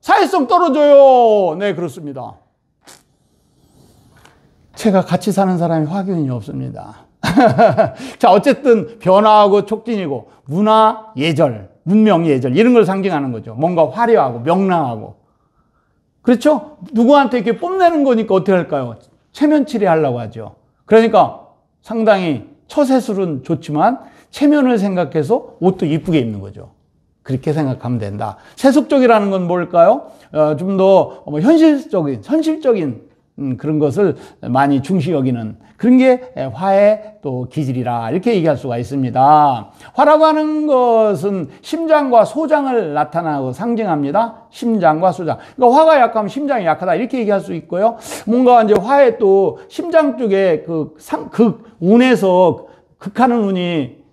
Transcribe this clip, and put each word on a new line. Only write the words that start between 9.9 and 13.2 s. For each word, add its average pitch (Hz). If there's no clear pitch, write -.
문화 220
예절, 135
문명 196
예절 131
이런 240
걸 226
상징하는 175